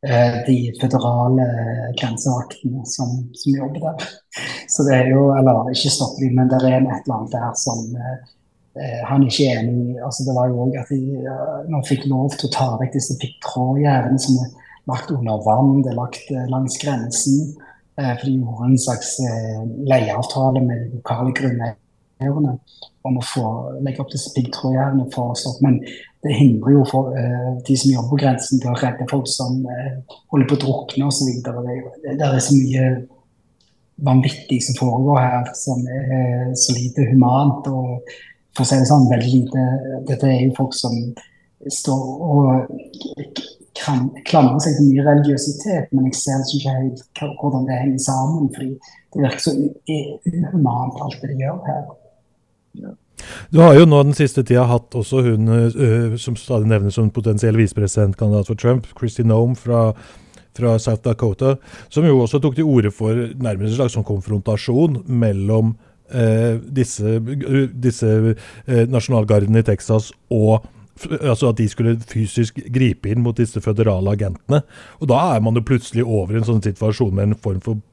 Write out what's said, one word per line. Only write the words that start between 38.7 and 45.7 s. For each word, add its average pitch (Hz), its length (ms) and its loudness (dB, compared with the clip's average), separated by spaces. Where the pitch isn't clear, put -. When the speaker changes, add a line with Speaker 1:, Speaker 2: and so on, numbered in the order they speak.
Speaker 1:
det 127 80 4
sånn, 139 240 6
veldig 120 220 0
lite. 131 760 0
Dette 127 160 -4
er 131 240 2
jo 131 80 0
folk 131 180 -4
som 117 200 -6
står 131 540 -4
og 139 460 2
kram-, 131 360 -2
klamrer 139 400 4
seg 147 140 0
til 143 120 6
mye 139 200 4
religiøsitet, 147 840 0